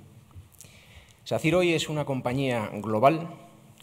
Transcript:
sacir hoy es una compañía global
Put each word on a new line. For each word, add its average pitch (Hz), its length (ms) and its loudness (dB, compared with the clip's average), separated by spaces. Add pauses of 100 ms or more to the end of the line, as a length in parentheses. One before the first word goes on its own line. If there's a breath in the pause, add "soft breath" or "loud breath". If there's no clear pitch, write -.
(1200 loud breath)
sacir 151 320 0
hoy 175 200 4
es - 160 -2
una 151 160 -4
compañía 123 640 -2
global 113 560 2 (540)